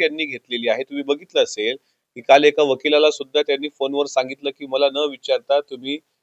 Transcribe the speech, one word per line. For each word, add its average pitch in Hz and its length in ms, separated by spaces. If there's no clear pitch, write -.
यांनी 156 240
घेतलेली 120 440
आहे, 113 140
तुम्ही 143 220
बघितलं 147 380
असेल 113 340
की 123 60
काल 139 240
एका 147 180
वकिलाला 147 480
सुद्धा 147 320
त्यांनी 143 260
फोनवर 139 380
सांगितलं 135 440
की 143 160
मला 135 240
न 135 60
विचारता 139 640
तुम्ही 135 380